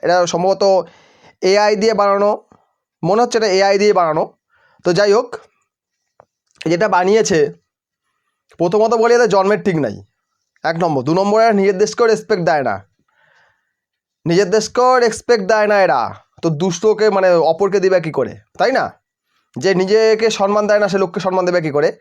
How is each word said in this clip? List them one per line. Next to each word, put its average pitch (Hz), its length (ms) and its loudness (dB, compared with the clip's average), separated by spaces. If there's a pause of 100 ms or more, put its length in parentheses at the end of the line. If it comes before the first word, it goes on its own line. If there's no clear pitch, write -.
এটা 175 240 0
সম্ভবত 190 600 0 (560)
এআই 208 340 2
দিয়ে 220 180 0
বানানো, 202 480 0 (640)
মনে 202 180 2
হচ্ছে 240 160 -2
এটা 220 80 -2
এআই 196 320 2
দিয়ে 208 140 2
বানানো। 170 420 -2 (500)
তো 175 80 0
যাই 202 200 2
হোক, 240 240 -2 (1300)
যেটা 170 220 0
বানিয়েছে, 185 640 0 (1040)
প্রথমত 214 360 0
বলি 233 200 2
এদের 240 140 2
জন্মের 196 340 0
ঠিক 185 140 -2
নাই, 104 260 -6 (600)
এক 165 120 -4
নম্বর। 165 260 -2
দু 147 120 -2
নম্বরে 214 380 2
নিজের 196 260 0
দেশকেও 214 280 0
রেসপেক্ট 214 380 -2
দেয় 160 180 0
না, 98 260 -6 (1400)
নিজের 180 240 0
দেশকেও 247 480 0
রেসপেক্ট 226 460 -2
দেয় 214 220 0
না 208 160 2
এরা, 123 320 0 (280)
তো 165 80 0
দুষ্টকে 202 600 0
মানে 190 200 2
অপরকে 175 500 0
দিবে 185 200 2
কী 160 100 -8
করে, 127 260 -6 (220)
তাই 202 140 0
না? 190 300 -4 (540)
যে 180 180 -2
নিজেকে 214 560 2
সম্মান 208 360 -2
দেয় 208 160 2
না, 202 60 -2
সে 190 100 -2
লোককে 190 220 -4
সম্মান 185 280 -2
দেবে 180 160 0
কী 151 120 -4
করে? 151 120 0 (120)